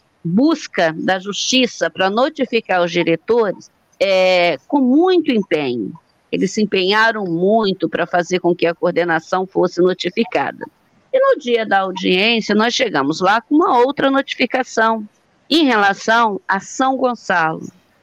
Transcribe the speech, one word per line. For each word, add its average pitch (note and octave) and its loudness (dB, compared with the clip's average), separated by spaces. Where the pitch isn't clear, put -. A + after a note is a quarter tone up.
busca F#3 0
da F#3 -2
justiça G3 -2
pra F#3+ 0
notificar A3+ -2
os E3+ -2
diretores, F3 -2
é, F#3 2
com C#4 0
muito D#4 2
empenho. C#3+ -2
Eles F#3 -2
se A3 -4
empenharam G#3+ 0
muito F#3+ 0
pra E3+ -4
fazer F3 -2
com F3 0
que E3+ -2
a E3+ 0
coordenação F3 -2
fosse F3 -2
notificada. F3+ -2
E C5 2
no C5 2
dia A#3 -2
da G3+ 2
audiência, F#3+ 0
nós A3 2
chegamos D#3+ -2
lá G3+ 2
com D4 -2
uma F4+ 2
outra C4+ 0
notificação A#3 -2
em D#4+ 2
relação G#3+ 2
a G3 -2
São C4 -2
Gonçalo, F3 -2